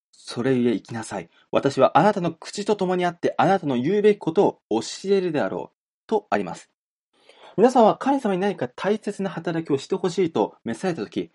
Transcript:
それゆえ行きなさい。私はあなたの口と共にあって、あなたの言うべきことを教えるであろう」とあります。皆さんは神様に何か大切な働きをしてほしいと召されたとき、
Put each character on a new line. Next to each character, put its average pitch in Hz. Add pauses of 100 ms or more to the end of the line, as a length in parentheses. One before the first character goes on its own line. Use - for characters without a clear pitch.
(120)
そ -
れ 131
ゆ 120
え 113
行 95
き -
な 117
さ 104
い。 85 (180)
私 135
は -
あ 156
な 208
た 190
の 170
口 -
と 214
共 185
に 180
あ -
っ 175
て、 -
あ 143
な 190
た 165
の 139
言 156
う -
べ 208
き 208
こ 165
と 165
を 226
教 - (180)
え 196
る 180
で 143
あ 95
ろ 90
う」 - (280)
と 214
あ -
り 101
ま 92
す。 - (880)
皆 240
さ 254
ん 220
は 190
神 269
様 202
に 175
何 196
か 131
大 214
切 202
な 190
働 165
き -
を 135
し -
て 196
ほ 185
し 180
い 165
と 104
召 113
さ -
れ 170
た 113
と 95
き、 87